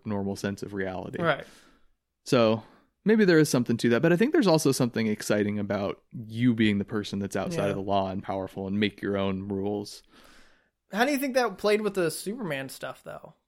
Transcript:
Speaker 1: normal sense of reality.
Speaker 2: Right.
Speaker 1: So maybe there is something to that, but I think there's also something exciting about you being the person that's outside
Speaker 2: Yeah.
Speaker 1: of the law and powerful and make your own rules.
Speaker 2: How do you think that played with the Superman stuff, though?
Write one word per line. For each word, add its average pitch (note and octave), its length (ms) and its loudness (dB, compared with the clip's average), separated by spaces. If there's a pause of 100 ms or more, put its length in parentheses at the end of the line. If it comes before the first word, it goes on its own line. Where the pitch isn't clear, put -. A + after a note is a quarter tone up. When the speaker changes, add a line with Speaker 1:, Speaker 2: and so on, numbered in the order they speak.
Speaker 1:
normal G2+ 300 -4
sense G2+ 260 -6
of G2+ 140 -10
reality. F#2 440 -6
Speaker 2:
Right. D#3+ 260 -2 (800)
Speaker 1:
So A2+ 360 4 (440)
maybe G#3+ 200 6
there E3+ 140 8
is D3+ 100 6
something A#2+ 280 2
to A#2+ 120 2
that, A#2 140 4
but E3+ 100 4
I E3+ 40 4
think A#3 160 2
there's D4 120 4
also D#3+ 260 4
something A2+ 360 0
exciting G#2 500 0
about G2+ 460 -6 (240)
you A#2 260 2
being G#2+ 240 4
the G2+ 80 -2
person G2+ 320 -6
that's G2 180 -6
outside G2 280 -4
Speaker 2:
Yeah. G2+ 80 0
Speaker 1:
of F#2+ 60 -2
the G2 40 -6
law G2 300 0
and F#2+ 100 -6
powerful G2 460 -8
and G2+ 120 -2
make G2+ 220 0
your G2 160 -2
own G2 300 -2
rules. G2+ 560 -6 (880)
Speaker 2:
How A3 120 2
do D4 60 0
you C#4 60 0
think C4 160 -4
that A#3 240 0
played G#3 240 0
with G3+ 140 -4
the E3+ 160 0
Superman D#3+ 580 -8
stuff, - 340 -14
though? - 300 -18 (140)